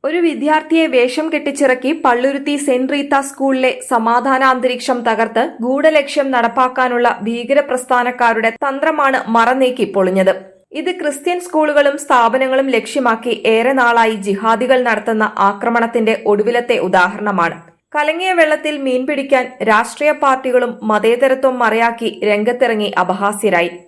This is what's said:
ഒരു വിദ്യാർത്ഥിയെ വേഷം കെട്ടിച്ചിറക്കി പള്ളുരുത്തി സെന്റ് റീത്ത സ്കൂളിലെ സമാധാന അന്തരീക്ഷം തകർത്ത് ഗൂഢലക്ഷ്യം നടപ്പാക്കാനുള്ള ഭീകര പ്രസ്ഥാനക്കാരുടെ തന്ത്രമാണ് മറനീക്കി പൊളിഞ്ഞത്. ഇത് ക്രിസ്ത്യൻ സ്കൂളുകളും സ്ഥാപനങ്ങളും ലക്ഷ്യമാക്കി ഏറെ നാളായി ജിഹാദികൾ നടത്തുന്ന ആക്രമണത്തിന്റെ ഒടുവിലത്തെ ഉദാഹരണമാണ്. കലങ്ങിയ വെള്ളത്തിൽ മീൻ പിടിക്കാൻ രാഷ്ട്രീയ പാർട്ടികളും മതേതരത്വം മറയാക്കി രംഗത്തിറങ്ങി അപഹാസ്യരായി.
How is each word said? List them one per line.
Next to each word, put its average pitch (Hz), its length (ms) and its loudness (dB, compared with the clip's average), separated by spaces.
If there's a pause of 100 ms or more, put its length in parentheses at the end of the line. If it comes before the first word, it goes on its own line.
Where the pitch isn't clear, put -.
ഒരു 311 120 -2
വിദ്യാർത്ഥിയെ 311 680 2
വേഷം 254 460 0
കെട്ടിച്ചിറക്കി 277 720 0
പള്ളുരുത്തി 277 500 0
സെന്റ് 269 380 -2
റീത്ത 277 260 0
സ്കൂളിലെ 269 600 -2 (100)
സമാധാന 247 540 2
അന്തരീക്ഷം 247 580 0
തകർത്ത് 226 420 0 (180)
ഗൂഢലക്ഷ്യം 277 720 0
നടപ്പാക്കാനുള്ള 247 920 0
ഭീകര 233 380 0
പ്രസ്ഥാനക്കാരുടെ 247 920 0
തന്ത്രമാണ് 277 680 0 (160)
മറനീക്കി 247 500 2 (100)
പൊളിഞ്ഞത്. 190 380 2 (380)
ഇത് 320 200 -4
ക്രിസ്ത്യൻ 359 480 -4
സ്കൂളുകളും 302 580 2
സ്ഥാപനങ്ങളും 262 720 0
ലക്ഷ്യമാക്കി 226 760 -2
ഏറെ 226 280 2
നാളായി 233 440 2 (100)
ജിഹാദികൾ 226 560 0
നടത്തുന്ന 214 540 0
ആക്രമണത്തിന്റെ 226 880 0
ഒടുവിലത്തെ 233 520 0
ഉദാഹരണമാണ്. 185 800 0 (380)
കലങ്ങിയ 330 380 -2
വെള്ളത്തിൽ 302 440 0
മീൻ 262 280 -2
പിടിക്കാൻ 269 520 -2 (140)
രാഷ്ട്രീയ 233 400 0
പാർട്ടികളും 262 720 0
മതേതരത്വം 247 760 2
മറയാക്കി 233 640 0
രംഗത്തിറങ്ങി 214 680 0 (100)
അപഹാസ്യരായി. 185 720 0 (160)